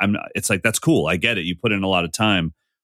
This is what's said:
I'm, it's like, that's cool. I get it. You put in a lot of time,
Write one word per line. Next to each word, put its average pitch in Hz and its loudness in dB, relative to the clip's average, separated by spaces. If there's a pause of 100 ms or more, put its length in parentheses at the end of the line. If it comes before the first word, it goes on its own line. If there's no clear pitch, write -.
I'm, 101 2 (180)
it's - -4
like, 95 0
that's 113 0
cool. 117 4
I 87 0
get 110 0
it. 82 -4
You 87 -2
put 110 -2
in 98 0
a 95 0
lot 90 2
of 82 -6
time, 95 0 (300)